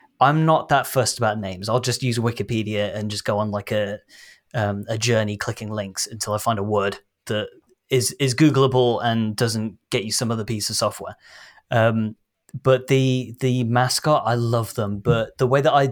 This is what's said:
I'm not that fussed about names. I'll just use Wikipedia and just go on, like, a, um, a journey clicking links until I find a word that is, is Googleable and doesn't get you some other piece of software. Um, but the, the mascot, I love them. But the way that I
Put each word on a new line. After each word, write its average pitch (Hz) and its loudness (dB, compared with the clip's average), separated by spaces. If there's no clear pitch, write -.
I'm 147 4
not 160 2
that 139 2
fussed - 0
about 110 0
names. 95 -8
I'll 120 2
just 120 -2
use 120 0
Wikipedia 104 -2
and 107 -4
just 104 -8
go 104 0
on, 107 -2
like, 101 -6
a, 104 -2
um, 101 -2
a 113 -4
journey 110 0
clicking 107 -6
links 101 -6
until 107 -6
I 104 0
find 110 0
a 98 -2
word 101 0
that 107 -4
is, 131 0
is 131 0
Googleable 127 4
and 113 0
doesn't 110 -2
get 117 -2
you 107 -6
some 113 -2
other 113 -4
piece 104 -6
of 107 -6
software. 101 -4
Um, 113 2
but 131 2
the, 127 2
the 127 0
mascot, 123 0
I 117 2
love 117 0
them. 104 -4
But 113 0
the 131 2
way 135 4
that 139 4
I 139 4